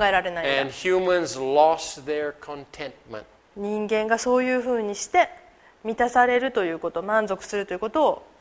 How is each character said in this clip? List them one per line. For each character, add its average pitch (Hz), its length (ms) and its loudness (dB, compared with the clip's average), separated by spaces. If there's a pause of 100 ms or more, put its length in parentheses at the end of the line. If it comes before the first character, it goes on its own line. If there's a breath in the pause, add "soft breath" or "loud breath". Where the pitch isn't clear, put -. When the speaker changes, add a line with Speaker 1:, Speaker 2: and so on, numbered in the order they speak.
Speaker 1:
え 196 60 4
ら 190 100 4
れ 180 120 -4
な 170 100 -6
い - 20 -4
ん 139 120 0
だ。 139 60 2
Speaker 2:
And 135 100 -4
humans 180 680 0
lost 147 680 2
their 147 360 -4
contentment. 135 840 -14 (340)
Speaker 1:
人 208 320 -4
間 214 180 0
が 226 120 2
そ 247 180 0
う 254 80 0
い 254 100 0
う 254 60 0
ふ 240 140 -4
う 226 80 -2
に 202 120 -4
し - 140 -10
て 359 200 2 (540 soft breath)
満 226 140 -6
た 240 120 2
さ 247 180 6
れ 247 120 2
る 254 140 0
と 214 120 0
い 175 60 -2
う 180 80 -6
こ 170 140 -6
と、 170 100 -4
満 214 240 0
足 190 180 -6
す - 120 -8
る 202 100 -4
と - 80 -8
い - 20 -4
う - 40 -16
こ 220 100 -6
と 302 180 2
を - 140 0 (180)